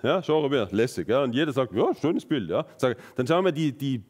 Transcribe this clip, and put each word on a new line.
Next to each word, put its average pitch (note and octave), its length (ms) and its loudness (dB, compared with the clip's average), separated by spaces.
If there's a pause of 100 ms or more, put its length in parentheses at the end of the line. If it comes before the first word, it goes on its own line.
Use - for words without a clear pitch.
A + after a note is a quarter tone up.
Ja, D#3+ 220 2
schau, D#3 160 2
Robert, C3+ 320 0
lässig. G#2 360 0
Ja? B2+ 140 2
Und B2 140 0
jeder D3+ 160 0
sagt, B2+ 240 0
"Ja, G#3 180 2
schönes - 320 -2
Bild." A2+ 240 -2
Ja? A#2 160 0 (120)
Sag, B2+ 200 0 (180)
dann B2+ 120 -2
schauen F3 180 2
wir F3+ 60 2
die, D3 220 0
die C3+ 360 -4